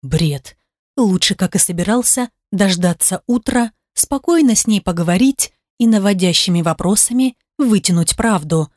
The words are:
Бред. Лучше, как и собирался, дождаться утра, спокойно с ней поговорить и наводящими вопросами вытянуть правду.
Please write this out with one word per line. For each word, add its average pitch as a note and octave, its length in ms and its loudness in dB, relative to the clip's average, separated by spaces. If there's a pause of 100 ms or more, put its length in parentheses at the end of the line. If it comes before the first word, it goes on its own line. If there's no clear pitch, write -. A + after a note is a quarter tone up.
Бред. D3 540 -4 (400)
Лучше, G3 380 0
как F#3 220 -2
и - 20 2
собирался, A3 720 -2 (220)
дождаться F3+ 760 0
утра, A#3+ 460 -2 (220)
спокойно C#4+ 600 0
с - 140 -2
ней G#3 120 2
поговорить F3+ 720 0 (260)
и A#3 100 2
наводящими F#3 760 0
вопросами G#3+ 760 -2 (220)
вытянуть F#3+ 560 0
правду. D#3+ 640 -2